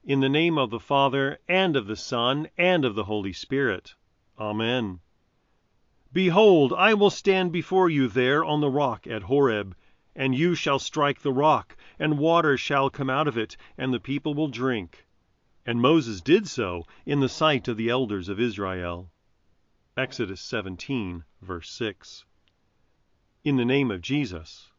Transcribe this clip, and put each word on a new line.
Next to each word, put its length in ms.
In 160
the 80
name 300
of 100
the 100
Father, 600
and 260
of 120
the 100
Son, 520
and 260
of 100
the 100
Holy 280
Spirit. 640
Amen. 640
"Behold, 640
I 180
will 160
stand 420
before 380
you 200
there 360
on 160
the 80
rock 380
at 160
Horeb, 520
and 200
you 200
shall 240
strike 440
the 100
rock, 460
and 200
water 400
shall 320
come 180
out 180
of 120
it, 180
and 120
the 100
people 340
will 140
drink." 580
And 160
Moses 400
did 260
so 380
in 140
the 100
sight 380
of 100
the 100
elders 400
of 100
Israel. 720
Exodus 460
seventeen, 840
verse 300
six. 560
In 120
the 80
name 280
of 100
Jesus. 680